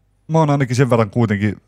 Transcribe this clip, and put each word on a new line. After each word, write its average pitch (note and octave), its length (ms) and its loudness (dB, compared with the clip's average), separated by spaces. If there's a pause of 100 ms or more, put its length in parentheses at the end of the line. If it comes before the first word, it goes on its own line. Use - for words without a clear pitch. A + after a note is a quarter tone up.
(280)
Mä D#3+ 100 0
oon D#3 120 0
ainakin C3 260 -2
sen B2+ 140 2
verran A2+ 200 2
kuitenkin G#2 460 -2 (120)